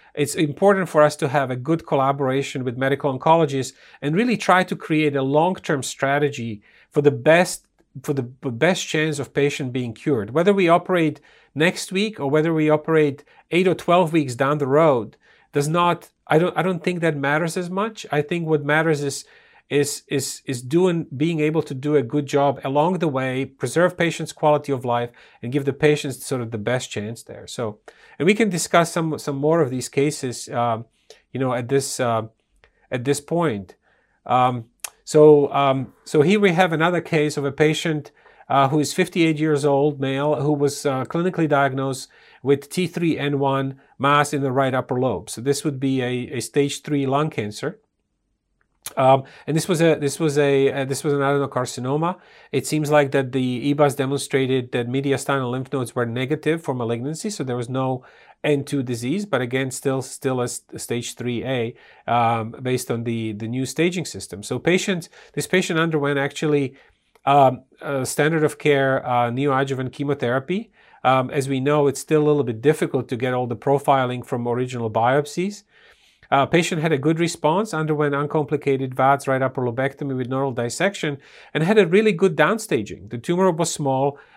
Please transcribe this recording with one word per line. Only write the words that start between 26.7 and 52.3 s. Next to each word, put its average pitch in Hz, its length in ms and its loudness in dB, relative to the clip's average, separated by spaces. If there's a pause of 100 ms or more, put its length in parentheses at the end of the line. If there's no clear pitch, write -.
chance 110 320 -8
there. - 240 -18
So, 110 340 -8 (380)
and 143 80 0
we 202 80 6
can 214 160 0
discuss 170 420 2
some, 160 260 -2
some 143 180 -6
more 156 240 2
of 135 100 2
these 127 180 -6
cases, 139 640 -2
um, 120 340 -2 (480)
you 127 80 -6
know, 131 120 0
at 123 160 -4
this, 135 300 0
uh, 117 240 0 (680)
at 123 140 -6
this 139 160 0
point. 139 540 -2 (520)
Um, 123 400 2 (380)
so, 151 480 8
um, 135 400 0 (120)
so 151 180 2
here 202 180 4
we 196 120 4
have 170 200 4
another 165 280 2
case 151 360 0
of 143 80 -4
a 139 80 -2
patient, 156 600 0 (360)
uh, 135 200 4
who 151 100 2
is 143 160 -2
fifty-eight 165 440 0
years 151 280 0
old, 139 340 2
male, 135 360 -2
who 143 180 0
was, 143 320 -2
uh, 131 180 -2
clinically 170 420 -2
diagnosed 135 640 0 (340)
with 139 280 0
T 180 160 -2
three 165 320 -2
N 143 200 -2
one 135 400 -2 (200)
mass 143 340 2
in 147 80 -2
the 135 120 -2
right 135 200 2
upper 127 260 -2
lobe. 117 300 -2
So - 140 -12
this 139 220 -2
would 139 140 -2
be 135 220 -2
a, 123 360 -4
a 120 40 -4
stage 143 420 -2
three 143 240 -2
lung 143 220 0
cancer. 123 500 -6 (1200)
Um, 135 280 4 (220)
and 147 80 -2
this 156 140 -2
was 165 140 2
a, 165 140 4
this 139 220 -4
was 147 200 0
a, 139 340 4
uh, 135 140 -4
this 135 180 -6
was 151 80 0
an 143 60 0
adenocarcinoma. 139 960 -2 (340)